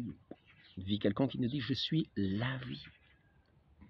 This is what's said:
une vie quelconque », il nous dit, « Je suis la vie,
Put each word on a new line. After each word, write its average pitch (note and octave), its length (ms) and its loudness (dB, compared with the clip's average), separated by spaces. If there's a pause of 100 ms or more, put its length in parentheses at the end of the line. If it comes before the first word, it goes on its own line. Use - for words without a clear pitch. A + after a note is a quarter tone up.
(760)
une F#2+ 60 -8
vie G2+ 160 2
quelconque », A#2 360 4
il C3 60 -2
nous A#2+ 80 2
dit, « C#3+ 120 0
Je A#2+ 120 0
suis - 420 0
la G#2 440 0
vie, C3 260 -8 (1040)